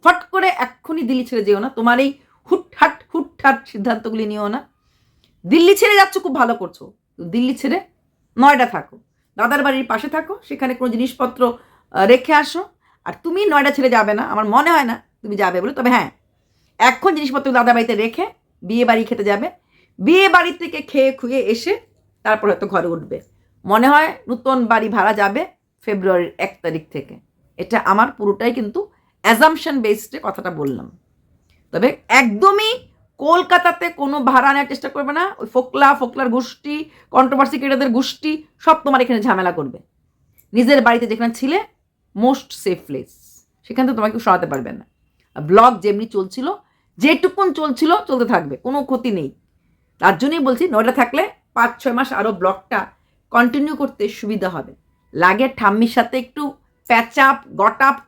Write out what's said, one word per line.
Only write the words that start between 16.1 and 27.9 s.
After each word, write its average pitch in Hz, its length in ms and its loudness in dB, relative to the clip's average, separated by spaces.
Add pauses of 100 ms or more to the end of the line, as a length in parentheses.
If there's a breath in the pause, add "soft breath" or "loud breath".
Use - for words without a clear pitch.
এখন 254 360 2
জিনিসপত্র 277 380 -2
দাদার 240 220 4
বাড়িতে 233 200 0
রেখে 226 320 -4 (360)
বিয়ে 226 220 0
বাড়ি 226 200 2
খেতে 214 200 -6
যাবে, 208 260 -2 (480)
বিয়ে 349 300 4
বাড়ি 349 240 4
থেকে 302 280 -10
খেয়ে 269 320 2
খুয়ে 262 260 -4
এসে 233 420 -2 (420)
তারপর 214 260 0
হয়তো 190 180 -2
ঘরে 175 200 -2
উঠবে। 165 340 -8 (440)
মনে 220 240 4
হয় 302 260 4 (140)
নতুন 247 380 -2
বাড়ি 226 220 2
ভাড়া 208 240 2
যাবে 208 340 -2 (340)
ফেব্রুয়ারির 185 580 -2
এক - 240 -8
তারিখ 160 280 -8
থেকে। - 300 -14 (360)
এটা 208 220 -4
আমার 190 340 2